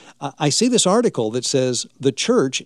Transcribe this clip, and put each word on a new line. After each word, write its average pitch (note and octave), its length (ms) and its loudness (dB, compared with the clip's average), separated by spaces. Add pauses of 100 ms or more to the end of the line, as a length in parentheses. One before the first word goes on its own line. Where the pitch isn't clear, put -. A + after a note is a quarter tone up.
(200)
I, C#3+ 180 -10
I D3 120 0
see A3 180 2
this A#3+ 180 2
article F#3 460 0
that A#2+ 140 -4
says B2+ 420 -2 (100)
the C#3 140 0
church - 540 0